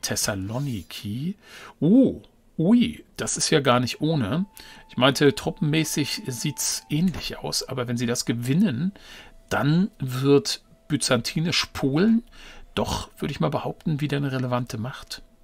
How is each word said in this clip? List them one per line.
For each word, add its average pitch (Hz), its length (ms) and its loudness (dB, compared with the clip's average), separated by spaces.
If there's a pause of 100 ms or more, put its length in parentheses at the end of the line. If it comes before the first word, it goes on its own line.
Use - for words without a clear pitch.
Thessaloniki. 113 1400 -6 (440)
Oh, 185 420 4 (340)
ui, 185 480 4 (120)
das - 200 -4
ist - 140 -2
ja 151 100 6
gar 123 200 4
nicht 120 200 -4
ohne. 151 460 0 (420)
Ich - 80 -12
meinte, 135 380 4
truppenmäßig 156 920 -2
sieht's - 640 -4
ähnlich 160 500 -2
aus, - 300 -6
aber 123 200 -4
wenn 123 80 -2
sie 123 100 0
das 120 180 -2
gewinnen, 135 680 0 (580)
dann 156 480 2
wird 135 640 2 (260)
byzantinisch - 840 0
Polen 190 500 2 (520)
doch, - 440 -4
würde 151 140 -4
ich - 80 -8
mal - 100 0
behaupten, 147 500 -4
wieder 143 160 -2
eine 143 160 -2
relevante 123 460 -2
Macht. - 440 -10 (220)